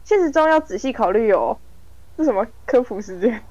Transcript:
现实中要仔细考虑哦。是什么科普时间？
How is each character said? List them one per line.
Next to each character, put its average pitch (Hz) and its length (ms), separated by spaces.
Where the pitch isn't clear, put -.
现 427 160
实 330 100
中 311 180
要 311 100
仔 311 200
细 262 140
考 226 180
虑 214 220
哦。 117 260
是 311 80
什 285 80
么 202 140
科 254 160
普 214 200
时 185 180
间？ 220 140